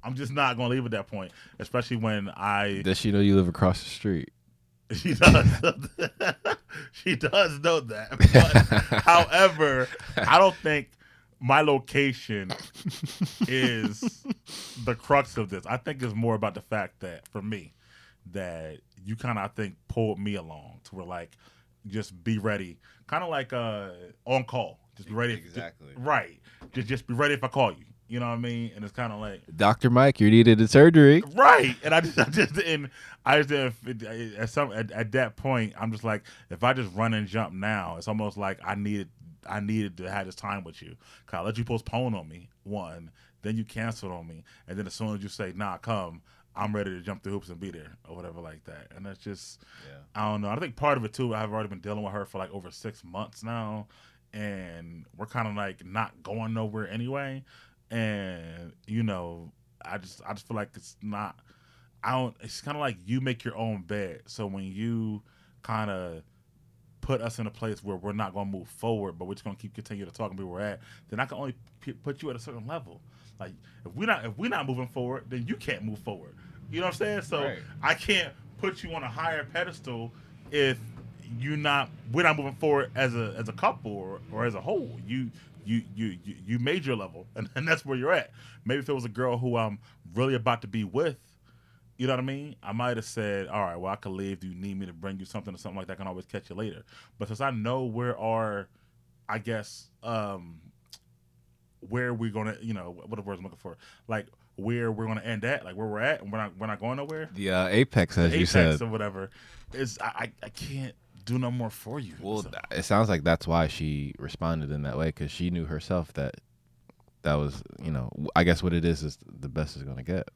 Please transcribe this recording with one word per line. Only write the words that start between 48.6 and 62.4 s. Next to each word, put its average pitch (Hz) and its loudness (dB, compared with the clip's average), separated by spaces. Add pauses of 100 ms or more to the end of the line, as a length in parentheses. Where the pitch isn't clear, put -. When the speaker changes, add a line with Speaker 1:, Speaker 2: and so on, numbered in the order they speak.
Speaker 1:
that. 78 -18
And 92 -16
that's 98 -14
just, - -14 (240)
Speaker 2:
Yeah. 69 -20 (160)
Speaker 1:
I 107 -2
don't 107 -4
know. 104 -4
I 107 -2
think 151 -8
part 147 2
of 117 -4
it 104 -6
too, 120 -4
I've 107 -4
already 110 -4
been 95 -12
dealing 104 -6
with 98 -8
her 101 -6
for, 95 -12
like, 95 -8
over 90 -14
six - -14
months 95 -10
now, 110 -8 (460)
and 87 -12 (100)
we're 98 -10
kinda, 110 -6
like, 101 -8
not 101 -6
going 113 -6
nowhere 110 -6
anyway. 135 -8 (460)
And, 92 -6 (140)
you 110 0
know, 85 -4 (340)
I 90 -8
just, 92 -16
I 104 -8
just 101 -16
feel 117 -6
like 104 -6
it's - -20
not, 104 -8 (640)
I 110 2
don't, 127 -2